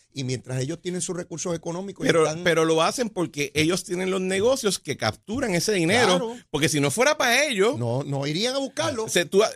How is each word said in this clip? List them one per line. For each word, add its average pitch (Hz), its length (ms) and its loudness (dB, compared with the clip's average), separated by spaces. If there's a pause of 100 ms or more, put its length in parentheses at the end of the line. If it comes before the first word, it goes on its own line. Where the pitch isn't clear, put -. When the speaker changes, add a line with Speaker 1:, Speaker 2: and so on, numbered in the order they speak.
(120)
Speaker 1:
y 135 120 -6
mientras 127 380 -4
ellos 139 200 -6
tienen 180 200 -6
sus 185 140 -6
recursos 170 400 -6
económicos 175 480 -8
y - 40 2
Speaker 2:
Pero, 160 180 6
Speaker 1:
están 160 180 -2
Speaker 2:
pero 165 220 4
lo 160 160 4
hacen 208 280 0
porque 147 440 -4
ellos 160 300 0
tienen 185 260 -4
los 190 120 0
negocios 196 580 0
que 143 180 -6
capturan 202 560 -2
ese 175 200 2
dinero, 190 440 4
Speaker 1:
Claro. 226 180 -4 (140)
Speaker 2:
porque 147 200 0
si 147 100 0
no 143 100 2
fuera 262 280 2
pa' 262 260 2
ellos 240 340 0
Speaker 1:
No, 120 260 -2
no 139 220 -4
irían 202 300 -4
a - 20 -4
buscarlo. 277 500 -4
Speaker 2:
se, 170 180 0
tú, 196 180 4 (120)